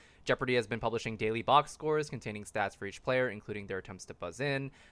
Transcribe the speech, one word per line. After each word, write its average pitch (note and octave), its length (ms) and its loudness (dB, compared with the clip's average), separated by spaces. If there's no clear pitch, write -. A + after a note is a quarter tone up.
Jeopardy B2+ 300 2
has A#2 120 4
been A2+ 140 -4
publishing A2+ 340 0
daily A2 260 0
box C#3 300 6
scores D3+ 380 0
containing G#2+ 340 -8
stats G#2 340 -2
for - 80 -8
each G2 160 -10
player, B2+ 280 2
including G#2 360 -8
their F#2+ 120 -4
attempts F#2 280 -10
to - 80 -12
buzz F2+ 280 -8
in, C#3 280 -2